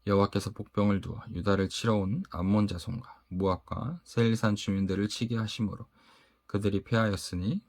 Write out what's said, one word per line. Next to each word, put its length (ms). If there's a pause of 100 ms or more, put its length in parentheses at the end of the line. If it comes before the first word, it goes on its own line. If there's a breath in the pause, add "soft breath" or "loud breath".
여호와께서 440
복병을 500
두어 300
유다를 400
치러 240
온 340
암몬 380
자손과 640
모압과 760
세일산 500
주민들을 540
치게 300
하심으로, 480 (580 soft breath)
그들이 400
패하였으니 840